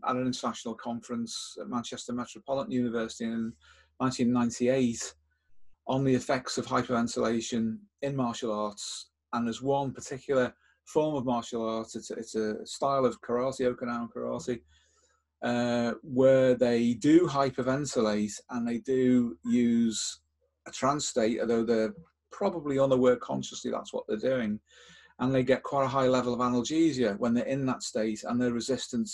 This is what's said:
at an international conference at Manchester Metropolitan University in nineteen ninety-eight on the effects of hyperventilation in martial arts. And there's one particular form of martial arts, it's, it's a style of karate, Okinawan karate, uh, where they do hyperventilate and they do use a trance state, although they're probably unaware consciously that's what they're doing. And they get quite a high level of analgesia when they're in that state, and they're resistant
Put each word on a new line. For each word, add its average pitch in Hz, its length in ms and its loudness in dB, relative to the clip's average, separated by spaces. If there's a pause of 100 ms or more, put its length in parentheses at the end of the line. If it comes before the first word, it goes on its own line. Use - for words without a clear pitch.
at 127 120 0
an 127 80 -2
international 120 500 -4
conference 117 880 -8
at - 80 -12
Manchester 123 420 -8
Metropolitan 123 600 -6
University 117 520 -2
in 113 300 -4 (480)
nineteen 127 320 0
ninety-eight 120 800 0 (760)
on 135 160 2
the 135 100 4
effects 127 440 -2
of 123 80 -4
hyperventilation 117 1120 0 (240)
in 143 120 -2
martial 120 380 -2
arts. 107 580 -6 (220)
And 120 160 -2
there's 113 140 -4
one 139 320 0
particular 127 600 0 (300)
form 156 320 0
of 131 80 -2
martial 117 440 -2
arts, 113 280 -4
it's, 107 160 -10
it's - 240 -10
a 107 300 -2
style 139 400 0
of 110 160 0
karate, 123 520 -2
Okinawan 120 400 -6
karate, 120 480 -6 (840)
uh, 120 500 0 (100)
where 131 520 6
they 120 380 4
do 151 320 6
hyperventilate 131 1080 0 (160)
and 120 180 -4
they 117 120 -2
do 127 680 2
use 117 760 2 (480)
a - 40 -18
trance 139 360 0
state, 117 320 0
although 117 240 2
they're 110 300 2 (400)
probably 147 460 -2
unaware 127 360 6
consciously 131 560 -6
that's - 220 -8
what - 160 -4
they're 110 80 0
doing. 113 420 -2 (600)
And 131 140 2
they 131 80 4
get 127 200 2
quite 139 200 0
a 131 60 0
high 131 180 2
level 123 260 2
of 117 60 -4
analgesia 123 800 2
when 117 140 2
they're 120 100 2
in 135 220 -2
that 127 180 -2
state, 110 400 -2
and 120 180 -2
they're 123 120 2
resistant 117 600 -2